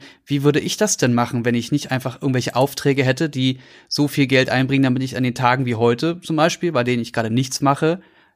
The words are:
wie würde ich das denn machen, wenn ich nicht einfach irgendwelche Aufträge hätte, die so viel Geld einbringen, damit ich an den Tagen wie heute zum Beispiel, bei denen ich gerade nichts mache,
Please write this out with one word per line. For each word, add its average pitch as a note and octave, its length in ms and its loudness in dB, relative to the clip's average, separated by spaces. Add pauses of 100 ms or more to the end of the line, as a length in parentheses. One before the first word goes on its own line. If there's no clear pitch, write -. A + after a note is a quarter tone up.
(260)
wie C#3+ 180 -2
würde D3 180 4
ich - 160 -4
das G#3+ 180 0
denn B2 180 2
machen, A#2+ 300 -2
wenn A#2+ 100 0
ich A#2+ 200 -2
nicht D3 180 -2
einfach B2+ 300 -6
irgendwelche B2+ 340 -2
Aufträge C#3 480 0
hätte, C3 260 0
die C3 300 -2 (300)
so D3 180 0
viel C#3 200 2
Geld C3 220 4
einbringen, C3 360 2
damit B2+ 180 2
ich C3 140 -6
an C3 60 0
den B2 120 0
Tagen B2+ 300 2
wie A#2+ 100 -2
heute A#2+ 460 0
zum D#3+ 160 -4
Beispiel, E3+ 340 0
bei B2 140 0
denen B2 160 0
ich A#2 100 -8
gerade A2+ 180 -2
nichts B2+ 300 -2
mache, D#3 400 0 (360)